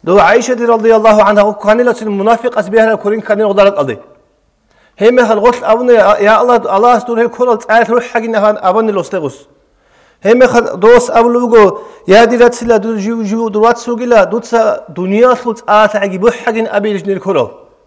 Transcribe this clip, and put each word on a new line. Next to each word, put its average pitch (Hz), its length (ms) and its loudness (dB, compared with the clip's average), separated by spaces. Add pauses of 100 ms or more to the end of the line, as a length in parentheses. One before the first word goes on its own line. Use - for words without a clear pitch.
დო 175 120 0
აიშა 214 400 2
რადიალლაჰუ 220 640 2
ანჰა, 202 220 2
ღო 208 100 0
ქანელა 226 400 0
ცინ 214 160 -8
მუნაფიყას 220 600 -2
ბიჰანა 220 280 2
ქორინ 214 240 -4
ქანელ 214 260 -2
ღო 196 120 -2
დარაყალდი. 147 360 0 (1040)
ჰე 220 120 4
მეხალ 226 280 0
ღოს 240 200 0
აუნე, 240 360 0 (240)
ია 202 200 2
ალაჰ, 247 240 0
ალაჰს 226 400 0
დურ 233 160 -6
ჰე 233 80 0
ქორალ 240 320 -2
წაეთ 226 300 0
რო 240 100 0
ჰაგინ 226 360 -6
აჰან 214 220 0
აბანელ 202 420 -2
ოსტეგუს. 160 360 -8 (880)
ჰე 208 120 2
მეხალ 247 280 2 (160)
დოს 233 280 4
აბლუგო, 233 560 2 (400)
ია 208 240 4
დი 240 100 -2
რაცილა 233 420 2
დუ 220 160 -6
ჟუ 214 280 -6
ჟუ 220 260 -4
დუ 208 100 -4
ვაც 233 200 2
სუგილა, 240 480 0
დუცა 226 340 -4 (260)
დუნია 190 480 0
სულ 240 200 -6
წაათ 214 400 0
აგი 196 240 -4
ბუჰაგინ 226 480 -2
აბილ 208 300 -4
ჟნილ 190 220 -6
ქორალ. 170 280 -2 (400)